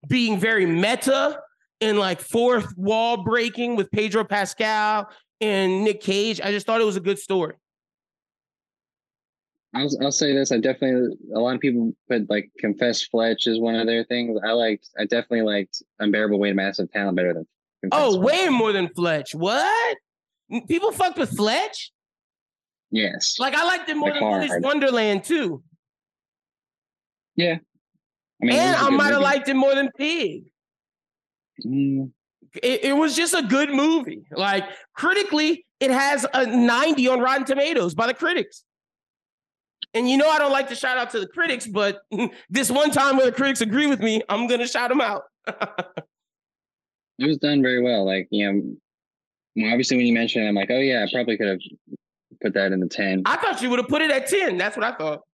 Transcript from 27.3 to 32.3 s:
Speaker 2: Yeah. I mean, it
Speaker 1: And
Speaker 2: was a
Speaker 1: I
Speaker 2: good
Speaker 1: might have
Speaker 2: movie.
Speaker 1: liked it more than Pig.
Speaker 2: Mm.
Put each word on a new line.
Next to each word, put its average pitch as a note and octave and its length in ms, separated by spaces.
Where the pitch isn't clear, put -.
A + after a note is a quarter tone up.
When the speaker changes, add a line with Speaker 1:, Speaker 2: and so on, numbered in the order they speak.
Speaker 2:
Yeah. E3+ 220
I - 40
mean, A#3+ 80
it D4 40
Speaker 1:
And F4+ 140
Speaker 2:
was - 80
a C#4 40
Speaker 1:
I C4+ 40
Speaker 2:
good C4+ 80
Speaker 1:
might C#4+ 80
have C#4+ 80
Speaker 2:
movie. C#4 100
Speaker 1:
liked C#4 260
it C#4 60
more C4+ 200
than C#4 200
Pig. C#4 480
Speaker 2:
Mm. C3+ 460